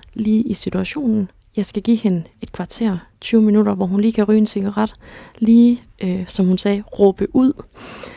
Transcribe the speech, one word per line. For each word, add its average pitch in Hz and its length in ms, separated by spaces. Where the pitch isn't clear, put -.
lige 220 280
i 214 120
situationen. 214 760
Jeg 208 100
skal - 160
give 233 140
hende 185 260
et - 100
kvarter, 190 460
tyve 226 220
minutter, 208 320
hvor 190 120
hun 196 140
lige 220 120
kan 214 120
ryge 214 140
en 214 80
cigaret, 208 480
lige, 233 400
øh, 185 260
som 185 180
hun 185 120
sagde, 202 220
råbe - 560
ud. 262 260